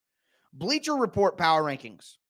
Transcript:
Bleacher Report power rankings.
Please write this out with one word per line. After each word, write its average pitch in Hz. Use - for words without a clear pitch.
Bleacher 294
Report 202
power 160
rankings. 131